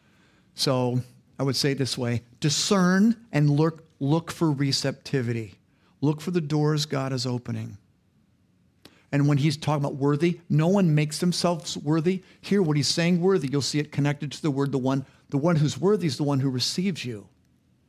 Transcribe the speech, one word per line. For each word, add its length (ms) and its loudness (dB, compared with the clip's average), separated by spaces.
So 480 0
I 60 -2
would 120 0
say 160 0
it 60 -4
this 180 -2
way, 260 -4
discern 760 4
and 160 4
look, 360 0
look 300 0
for 200 0
receptivity. 1040 -4
Look 200 0
for 100 -6
the 100 0
doors 440 0
God 280 -4
is 140 -4
opening. 520 -6
And 160 2
when 100 2
he's 180 0
talking 280 -2
about 120 -6
worthy, 520 0
no 200 2
one 260 4
makes 240 0
themselves 580 -2
worthy. 460 0
Here, 220 2
what 140 2
he's 120 2
saying 320 2
worthy, 280 2
you'll 140 0
see 160 -2
it 140 -4
connected 400 -2
to 100 -12
the 80 2
word, 220 0
the 60 -2
one, 280 0
the 80 -2
one 180 2
who's 220 2
worthy 280 2
is 100 -2
the 60 -4
one 180 0
who 100 0
receives 540 -2
you. 240 -10